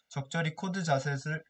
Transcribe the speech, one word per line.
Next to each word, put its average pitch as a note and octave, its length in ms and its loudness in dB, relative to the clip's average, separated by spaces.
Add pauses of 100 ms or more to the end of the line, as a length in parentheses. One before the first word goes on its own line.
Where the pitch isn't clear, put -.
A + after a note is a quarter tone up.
적절히 D#3 460 -2
코드 F#3+ 280 -2
자셋을, D3 680 2